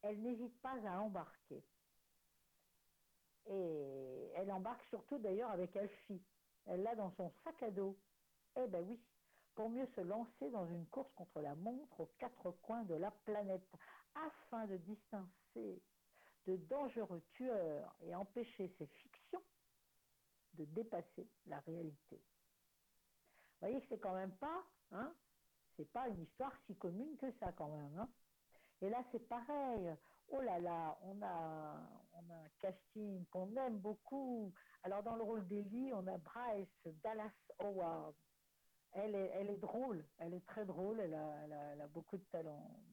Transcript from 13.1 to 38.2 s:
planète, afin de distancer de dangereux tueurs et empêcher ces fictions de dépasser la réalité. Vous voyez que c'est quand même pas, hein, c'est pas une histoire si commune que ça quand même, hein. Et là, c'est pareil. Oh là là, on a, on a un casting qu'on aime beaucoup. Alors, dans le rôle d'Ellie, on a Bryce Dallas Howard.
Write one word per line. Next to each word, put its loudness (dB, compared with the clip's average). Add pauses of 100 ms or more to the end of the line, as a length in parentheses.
planète, 2 (460)
afin -2
de 0
distancer -6 (640)
de 6
dangereux 0 (120)
tueurs 2
et -4
empêcher -2
ces -4
fictions -8 (1120)
de -4
dépasser -4 (180)
la -4
réalité. -6
Vous -12
voyez 2
que -6
c'est -2
quand 2
même 0
pas, -2 (260)
hein, -4 (600)
c'est -6
pas 2
une 0
histoire -2 (140)
si -6
commune -2
que -2
ça -2
quand -4
même, -4
hein. -2 (720)
Et 4
là, 2
c'est 0
pareil. 2 (400)
Oh 4
là 4
là, 2
on -6
a, 0 (380)
on -14
a -12
un -14 (100)
casting -2
qu'on -2
aime 4
beaucoup. 0 (300)
Alors, 2
dans 0
le 2
rôle 2
d'Ellie, 0
on 2
a 2
Bryce -2 (360)
Dallas 0 (280)
Howard. 2 (800)